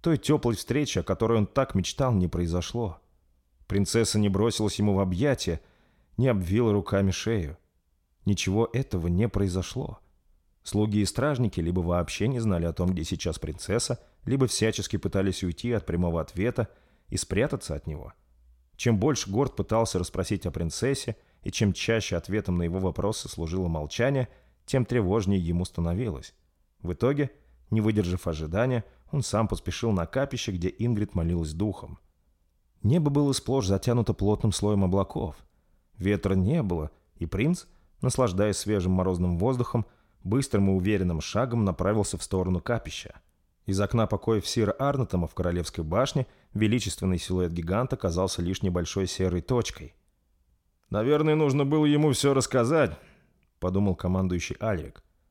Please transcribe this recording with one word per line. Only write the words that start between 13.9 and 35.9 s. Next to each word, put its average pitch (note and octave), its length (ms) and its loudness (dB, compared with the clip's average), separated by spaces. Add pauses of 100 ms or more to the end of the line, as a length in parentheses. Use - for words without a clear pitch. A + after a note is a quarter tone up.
либо C3 220 2
всячески A2 500 -2
пытались F#2+ 460 -2
уйти F#2 280 -4
от A2 140 -2
прямого E2+ 360 0
ответа G#2+ 460 -2 (420)
и - 80 -6
спрятаться - 580 -2
от D2 120 -10
него. D2 260 -12 (600)
Чем A2+ 240 2
больше B2+ 300 0
Горд A#2 260 0
пытался A2 440 0
расспросить F#2 460 -4
о E2+ 60 -2
принцессе, G#2 640 -4 (280)
и G2 80 -6
чем G2+ 220 2
чаще A2+ 420 -2
ответом F#2 420 -2
на F2 60 0
его E2+ 160 -2
вопросы G2 500 -4
служило F2 380 -4
молчание, A#2 600 -2 (380)
тем B2+ 200 0
тревожнее G2 540 2
ему F2 260 0
становилось. E2+ 680 -4 (480)
В F2 120 -6
итоге, C#3 380 0 (400)
не A2 100 2
выдержав G2+ 460 2
ожидания, F2+ 560 -2 (280)
он C#3+ 120 -2
сам G#2+ 240 0
поспешил - 440 -2
на F2+ 140 2
капище, C3+ 460 -4
где F2+ 260 -2
Ингрид G#2+ 380 -2
молилась E2 380 -2
духом. - 460 -6 (840)
Небо D3 260 4
было C#3+ 240 4
сплошь B2 340 -2
затянуто A2+ 460 0
плотным G#2 380 2
слоем G2+ 320 2
облаков. F#2 520 0 (640)